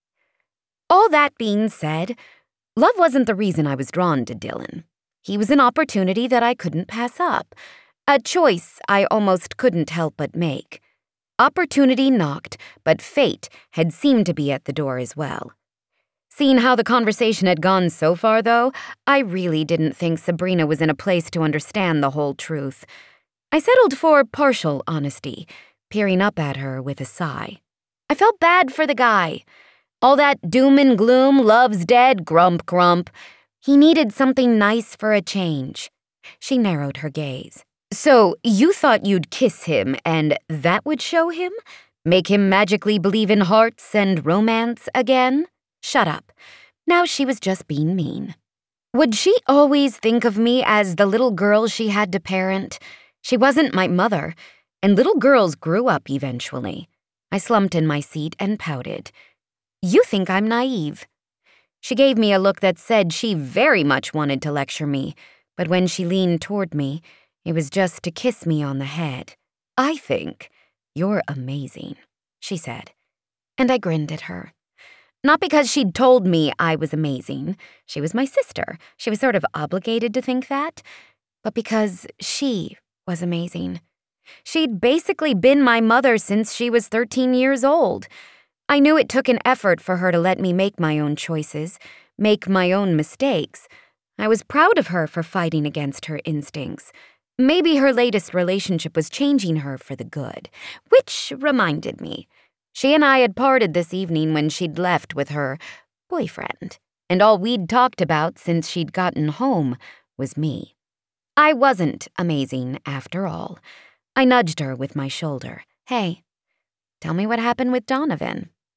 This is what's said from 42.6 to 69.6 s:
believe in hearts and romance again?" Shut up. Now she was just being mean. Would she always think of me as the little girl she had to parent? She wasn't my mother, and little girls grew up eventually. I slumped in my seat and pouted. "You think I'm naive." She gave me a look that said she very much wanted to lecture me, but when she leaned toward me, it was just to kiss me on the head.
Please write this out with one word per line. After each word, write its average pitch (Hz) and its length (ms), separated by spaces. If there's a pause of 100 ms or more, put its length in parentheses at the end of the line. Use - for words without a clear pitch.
believe 202 300
in 214 120
hearts 220 520
and 190 300
romance 226 720
again?" 254 520 (360)
Shut 233 240
up. - 260 (540)
Now 349 180
she 285 200
was 254 160
just 190 260
being 156 300
mean. - 380 (600)
Would 240 200
she 370 200 (120)
always 285 500
think 226 280
of 214 120
me 240 280
as 202 320
the 202 100
little 226 240
girl 208 380
she 220 200
had 202 240
to 190 80
parent? 190 580 (440)
She - 140
wasn't 262 380
my 185 140
mother, 175 460 (480)
and 202 120
little 302 220
girls 226 380
grew 202 340
up 151 220
eventually. 127 800 (440)
I 196 60
slumped 196 360
in 160 120
my 147 140
seat 156 380
and 202 200
pouted. - 520 (680)
"You 190 240
think 190 240
I'm 196 180
naive." 233 600 (720)
She - 140
gave 262 240
me 208 140
a 196 60
look 196 220
that 185 180
said 202 340
she 220 220
very 175 480
much 139 300
wanted 143 300
to 147 100
lecture 147 340
me, 139 280 (420)
but 170 120
when 185 180
she 180 180
leaned 175 380
toward 196 320
me, 143 260 (420)
it 170 120
was 156 160
just 190 320
to 175 80
kiss 247 340
me 156 180
on 139 160
the 139 60 (160)
head. 139 360 (420)